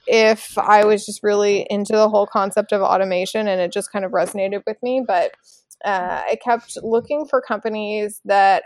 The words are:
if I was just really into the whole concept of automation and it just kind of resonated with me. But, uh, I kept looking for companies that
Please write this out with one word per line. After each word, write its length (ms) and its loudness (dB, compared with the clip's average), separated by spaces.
if 540 2
I 260 6
was 220 2
just 160 -10
really 480 2
into 220 -2
the 140 6
whole 200 2
concept 440 -2
of 100 0
automation 680 0
and 120 0
it 120 -2
just 200 -6
kind 140 -4
of 60 -8
resonated 560 -2
with 160 -6
me. 240 -2
But, 240 0
uh, 440 -4
I 140 -4
kept 400 -4
looking 420 -2
for 160 -2
companies 840 -6
that 400 4